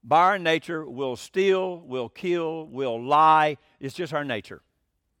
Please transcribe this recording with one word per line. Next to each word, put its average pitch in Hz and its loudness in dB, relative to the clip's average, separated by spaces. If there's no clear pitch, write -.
By 147 4
our 190 4
nature, 160 -2
we'll 127 -6
steal, 185 0
we'll 127 -8
kill, 165 -6
we'll 123 -6
lie. 151 4
It's 135 -10
just 160 -8
our 147 -4
nature. 110 -8